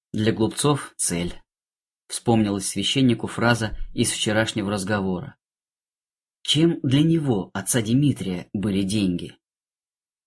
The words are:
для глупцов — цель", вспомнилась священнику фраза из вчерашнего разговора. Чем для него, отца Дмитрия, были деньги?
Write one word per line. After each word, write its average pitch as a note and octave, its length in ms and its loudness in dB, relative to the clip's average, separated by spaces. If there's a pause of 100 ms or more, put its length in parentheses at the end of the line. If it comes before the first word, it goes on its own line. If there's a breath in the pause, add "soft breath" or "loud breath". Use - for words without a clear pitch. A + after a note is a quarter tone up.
(120)
для G#2+ 200 2
глупцов — C#3 640 0
цель", F2 440 -4 (680)
вспомнилась G#2 580 0
священнику A2+ 580 0
фраза A#2 500 0 (180 loud breath)
из A#2 160 0
вчерашнего G#2+ 600 -2
разговора. F#2+ 680 -4 (1040)
Чем E3 400 2
для C3+ 200 4
него, C#3+ 520 2
отца G#2 280 -2
Дмитрия, A#2 680 0
были G2 300 0
деньги? F#2+ 540 -2 (920)